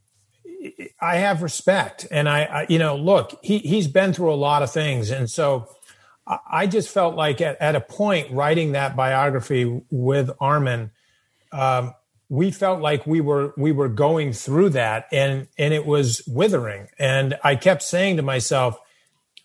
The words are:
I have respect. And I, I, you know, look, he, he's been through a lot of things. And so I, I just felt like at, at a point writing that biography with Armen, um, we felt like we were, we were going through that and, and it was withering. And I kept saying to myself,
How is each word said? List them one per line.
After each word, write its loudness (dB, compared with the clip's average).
I -2
have 0
respect. -2
And 0
I, 2
I, -6
you 6
know, 2
look, 2
he, 0
he's 0
been 2
through 0
a 0
lot 2
of -4
things. -2
And -2
so -2
I, -4
I 0
just 0
felt 0
like 0
at, -4
at 2
a 0
point -2
writing 0
that -2
biography 0
with 0
Armen, 0
um, 0
we 0
felt -2
like -2
we 2
were, 0
we 2
were 2
going 0
through 2
that 0
and, 0
and 2
it -2
was 2
withering. 0
And 0
I 4
kept 2
saying 0
to -2
myself, 0